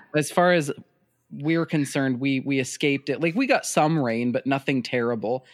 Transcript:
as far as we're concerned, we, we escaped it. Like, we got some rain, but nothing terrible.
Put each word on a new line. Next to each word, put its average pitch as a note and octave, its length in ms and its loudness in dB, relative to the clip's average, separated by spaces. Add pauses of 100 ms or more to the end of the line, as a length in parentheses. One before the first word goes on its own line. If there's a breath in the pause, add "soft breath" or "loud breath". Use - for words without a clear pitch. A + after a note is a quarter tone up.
(160)
as - 160 0
far F3+ 200 4
as D3 200 0 (580)
we're D#3 360 -2
concerned, C3+ 520 -2
we, C3+ 220 0
we C#3 180 -2
escaped C#3 500 -2
it. B2+ 140 -2
Like, E3+ 140 -2
we C4 100 2
got B3+ 180 2
some D#3+ 320 4
rain, A#2+ 360 0
but C3 120 -4
nothing C3+ 380 0
terrible. A#2 720 -2